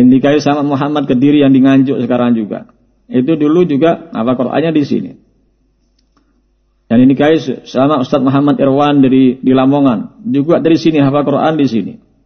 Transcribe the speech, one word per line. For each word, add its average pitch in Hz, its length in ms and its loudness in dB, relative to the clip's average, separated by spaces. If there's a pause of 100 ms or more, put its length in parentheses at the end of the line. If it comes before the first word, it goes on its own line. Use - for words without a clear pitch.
dinikahi 135 400 4
sama 143 240 -2
Muhammad 143 400 -4
Kediri 139 400 2
yang 135 80 4
di 127 80 4
Nganjuk 135 400 2
sekarang 120 320 0
juga. 98 400 -8 (320)
Itu 143 320 -2
dulu 151 320 0
juga 160 400 -2
hafal 117 240 -4
Qurannya 143 400 -4
di 147 80 0
sini. - 280 -4 (1800)
Yang 113 160 2
dinikahi 147 300 2 (340)
sama 139 320 0
Ustadz 135 240 -2
Muhammad 139 320 0
Irwan 143 400 0
dari, 131 400 2
di 131 160 0
Lamongan, 135 720 -2
juga 143 320 0
dari 160 160 2
sini, 156 240 0
hafal 139 240 0
Quran 143 320 -2
di 143 160 0
sini. 110 240 -6 (320)